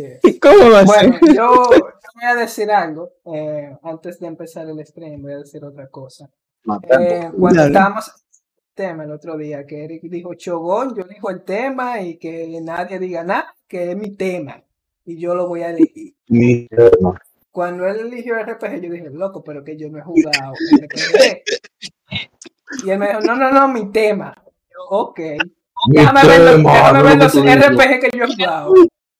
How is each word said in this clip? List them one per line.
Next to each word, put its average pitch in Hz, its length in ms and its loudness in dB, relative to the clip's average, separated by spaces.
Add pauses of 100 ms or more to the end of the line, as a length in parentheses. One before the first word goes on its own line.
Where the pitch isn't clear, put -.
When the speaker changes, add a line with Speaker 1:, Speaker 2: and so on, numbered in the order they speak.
Speaker 1:
es. 131 200 -18
Speaker 2:
<laughs> - 180 2
¿Cómo 277 300 8
va 208 100 8
a 196 40 8
Speaker 1:
Bueno, 208 340 4
Speaker 2:
ser? 311 180 6
Speaker 1:
yo, 247 360 4
yo 339 80 6 (340)
voy 233 140 -14
a 240 60 0
decir 226 360 -4
algo, 170 420 -4 (200)
eh, 151 500 -12
antes 165 360 -16
de 185 80 -16
empezar 160 420 -16
el 156 160 -14
stream, 151 380 -20
voy 139 120 -16
a 143 40 -14
decir 143 260 -20
otra 139 240 -20
cosa. 139 400 -20 (360)
Speaker 3:
Matando. 196 400 0
Speaker 1:
Eh, 175 340 -4
cuando 180 220 2
Speaker 2:
Dale. 143 120 2
Speaker 1:
estábamos 202 360 0
en - 60 -20 (420)
el - 180 -20
tema 170 300 -10
el 151 80 -14
otro 156 240 -14
día, 151 300 -12
que 151 180 -16
Eric 160 200 -18
dijo 175 300 -14
Chogón, 185 640 -6
yo 196 80 -10
dijo - 260 -14
el 180 120 -12
tema 247 580 -8
y 170 180 -12
que 165 440 -14
nadie 180 360 -10
diga 180 240 -10
nada, 202 320 -6 (140)
que 175 240 -8
es 180 40 -10
mi 202 200 -12
tema 175 440 -8 (440)
y 170 160 -16
yo 175 140 -6
lo 180 120 -4
voy 170 160 -8
a 170 80 -8
elegir. - 440 -2 (140)
Speaker 3:
Mi 120 400 0
tema. 95 520 4 (300)
Speaker 1:
Cuando 180 360 -6
él 208 140 -4
eligió 233 380 -10
R 220 180 -10
P 220 120 -12
G, 202 120 -12
yo 175 100 -12
dije, 170 200 -14
"Loco, 185 340 -10
pero 147 180 -16
que 156 140 -16
yo 151 140 -14
no 156 80 -18
he 143 40 -18
jugado 151 520 -6 (240)
R - 100 -12
P - 80 -16
G." - 460 0 (1400)
Y 190 60 -4
él 196 80 -2
me 202 100 -4
dijo, 214 120 -6
"No, 220 160 -2
no, 262 160 0
no, 277 160 4
mi 214 240 -8
tema." 208 420 -2 (380)
Yo, 175 60 -20 (100)
"Ok. 196 320 -6 (680)
Speaker 3:
Mi 147 100 4
Speaker 1:
Déjame 156 280 6
ver 165 140 8
los, 165 160 6
Speaker 3:
tema, 151 160 4
Speaker 1:
déjame 139 260 6
Speaker 3:
no 147 60 4
Speaker 1:
ver 147 140 6
Speaker 3:
lo - 60 6
Speaker 1:
los - 80 4
Speaker 3:
que 151 60 2
tú - 60 4
dices. 277 200 6
Speaker 1:
R 262 120 4
P 262 60 4
G 254 180 2
que 240 180 -2
yo 240 60 -2
he 247 100 -4
jugado 165 400 -2 (460)